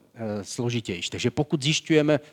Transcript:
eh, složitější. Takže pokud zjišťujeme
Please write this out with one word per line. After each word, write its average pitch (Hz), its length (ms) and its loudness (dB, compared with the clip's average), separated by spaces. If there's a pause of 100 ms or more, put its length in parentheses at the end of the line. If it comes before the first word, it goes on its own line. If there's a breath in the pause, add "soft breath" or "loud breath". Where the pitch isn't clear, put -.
(140)
eh, 104 300 -6
složitější. 120 640 -4
Takže 117 200 -2
pokud 147 320 -2
zjišťujeme 151 580 2 (120)